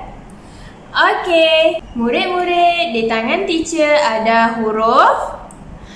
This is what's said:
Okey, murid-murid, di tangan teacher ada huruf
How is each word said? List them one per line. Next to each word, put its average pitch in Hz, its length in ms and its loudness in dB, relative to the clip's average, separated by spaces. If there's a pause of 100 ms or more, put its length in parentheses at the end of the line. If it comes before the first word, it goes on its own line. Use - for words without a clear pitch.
(920)
Okey, 330 880 2 (160)
murid-murid, 349 960 0
di 226 160 -2
tangan 247 400 -2
teacher 320 480 0
ada 226 640 2
huruf 226 800 2 (560)